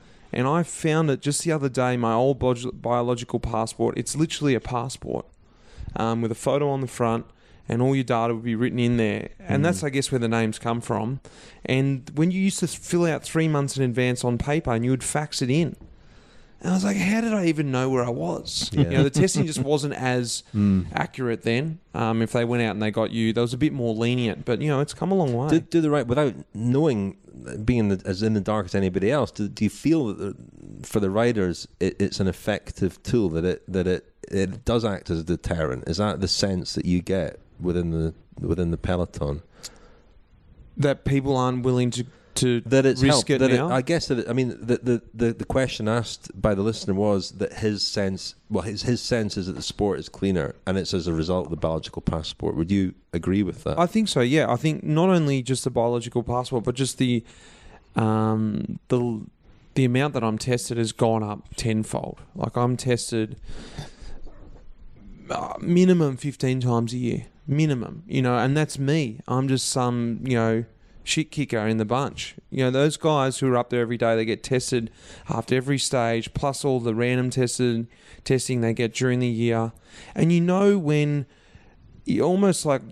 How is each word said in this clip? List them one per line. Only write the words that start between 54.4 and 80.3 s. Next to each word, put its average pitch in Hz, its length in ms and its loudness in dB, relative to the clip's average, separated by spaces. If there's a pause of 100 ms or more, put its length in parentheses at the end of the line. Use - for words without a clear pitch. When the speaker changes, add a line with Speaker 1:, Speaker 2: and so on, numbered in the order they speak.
Speaker 1:
I 120 60 2
think 156 260 -2
not 160 240 2
only 151 360 4
just 123 200 -2
the 135 60 -2
biological 120 540 0
passport, 120 420 -2
but 123 100 0
just 131 220 -2
the, 123 260 2 (720)
um, 110 840 2 (100)
the, 120 320 0 (540)
the 131 100 4
amount 127 300 2
that 117 100 -2
I'm 107 120 2
tested 120 400 -2
has 113 140 2
gone 113 320 2
up 104 320 -8
tenfold. - 640 -2 (160)
Like, - 220 -4
I'm 123 180 2
tested, 117 640 -2 (1900)
uh, - 320 -6
minimum 175 560 4
fifteen 131 420 -2
times 117 340 0
a 123 40 -4
year. 120 280 -4 (220)
Minimum, 143 600 0
you 135 160 0
know, 123 140 2
and 131 200 2
that's 151 220 0
me. 139 480 0
I'm 131 200 0
just 131 220 0
some, 120 540 0
you 127 120 0
know, 113 300 2 (380)
shit - 260 -2
kicker 131 380 -2
in 110 100 2
the 110 80 0
bunch. 120 480 -4 (160)
You 131 140 -2
know, 127 80 2
those 143 260 2
guys 139 400 0
who 135 140 0
are 123 60 4
up 120 120 0
there 120 120 0
every 117 160 -2
day, 113 180 2
they 113 100 0
get 110 160 -2
tested 123 480 -2 (400)
after 113 260 -2
every 131 220 0
stage, 117 560 0
plus 139 320 -2
all 131 140 2
the 117 160 0
random 123 340 2
tested, 120 560 0 (380)
testing 127 380 0
they 113 120 2
get 113 220 -2
during 127 240 2
the 123 80 2
year. 113 460 0 (420)
And 160 160 4